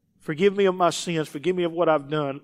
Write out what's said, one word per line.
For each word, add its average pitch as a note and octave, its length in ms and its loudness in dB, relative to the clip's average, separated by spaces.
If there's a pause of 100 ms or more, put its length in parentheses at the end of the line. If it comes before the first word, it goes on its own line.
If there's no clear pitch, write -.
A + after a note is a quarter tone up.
(200)
Forgive F#3+ 360 0
me G3+ 100 2
of F#3 100 2
my F3 140 4
sins. D#3+ 360 -4
Forgive D#3 300 -4
me F3 80 0
of E3+ 80 -2
what E3 160 0
I've D3 200 2
done. C#3+ 360 -4